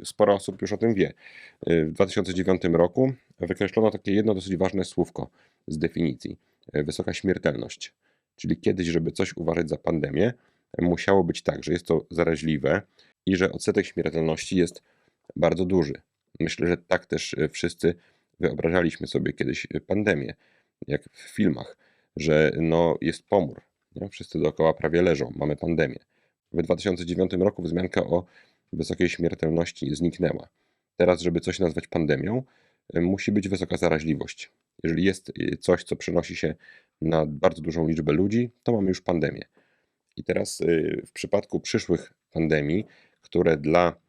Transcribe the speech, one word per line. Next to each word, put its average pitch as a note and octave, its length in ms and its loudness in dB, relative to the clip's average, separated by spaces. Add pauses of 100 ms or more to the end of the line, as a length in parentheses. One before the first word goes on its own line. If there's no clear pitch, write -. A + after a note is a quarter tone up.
sporo G2+ 300 2
osób G2 280 -6
już G2+ 120 -4
o F#2+ 40 -4
tym A2+ 160 2
wie. E2 200 2 (540)
W D#2+ 240 4
dwa F#2+ 140 2
tysiące F#2 280 -2
dziewiątym F2+ 420 2
roku B2+ 380 4 (260)
wykreślono G2 520 0
takie G2+ 220 -4
jedno G#2+ 220 2
dosyć F#2 220 -4
ważne F#2 280 0
słówko - 440 -4 (380)
z D2+ 100 -4
definicji. D#2+ 600 -4 (360)
Wysoka D#2 400 -4
śmiertelność. - 800 -4 (420)
Czyli E2 220 -2
kiedyś, F#2 300 0
żeby E2 240 0
coś - 260 -4
uważać E2 320 -2
za D#2 80 -4
pandemię, E2 560 0 (480)
musiało F2 420 2
być E2 180 -4
tak, - 220 -4
że D#2 80 -2
jest F2 140 -2
to D#2+ 260 0
zaraźliwe D#2+ 720 0 (440)
i F#2+ 100 2
że F2+ 160 2
odsetek G2+ 340 0
śmiertelności D#2+ 720 -2
jest F2 280 0 (520)
bardzo F2 300 2
duży. F2 280 2 (460)
Myślę, E2 280 -2
że F2 100 2
tak - 280 -2
też, - 280 -6
e, D2+ 160 0
wszyscy - 460 -2 (440)
wyobrażaliśmy E2 680 0
sobie C#2 260 -2
kiedyś, - 420 -4
y, D2+ 60 -6
pandemię, F#2 520 0 (540)
jak D2 160 -2
w - 160 -20
filmach, - 580 -2 (400)
że, D#2 400 4
no, E2 440 2
jest D#2+ 220 -4
pomór, F#2 380 0 (340)
nie? G2+ 140 -8
Wszyscy - 300 -8
dookoła D#2 340 2
prawie E2 280 0
leżą, D2+ 340 2
mamy D2 200 -2
pandemię. D#2 440 -2 (520)
W E2 100 -2
dwa E2+ 140 0
tysiące F#2 300 -2
dziewiątym F2+ 380 0
roku G2 200 0
wzmianka F2+ 420 -2
o F2 200 0 (480)
wysokiej E2+ 360 0
śmiertelności D#2+ 840 -2
zniknęła. E2+ 520 -2 (500)
Teraz, F2 240 4
żeby E2+ 180 0
coś F#2 200 -4
nazwać E2 280 -2
pandemią, E2 560 0 (520)
y, E2+ 60 2
musi G2 300 0
być G2+ 180 0
wysoka F2+ 280 -4
zaraźliwość. D#2 760 0 (320)
Jeżeli E2 200 0
jest, F#2+ 260 0
y, - 280 -4
coś, - 260 2
co - 120 -6
przenosi F2 400 -2
się E2 200 -2 (460)
na D#2+ 240 2
bardzo D2+ 360 0
dużą D#2+ 260 -2
liczbę D#2 260 0
ludzi, G#2+ 360 2 (140)
to A#2+ 80 -2
mamy G2+ 160 0
już F#2 140 0
pandemię. D#2 400 -2 (760)
I - 60 -10
teraz, - 380 -4
y, D#2+ 440 0
w - 60 -20
przypadku - 480 -2
przyszłych - 540 -2 (180)
pandemii, D#2 540 0 (360)
które E2+ 360 2
dla E2 380 2 (140)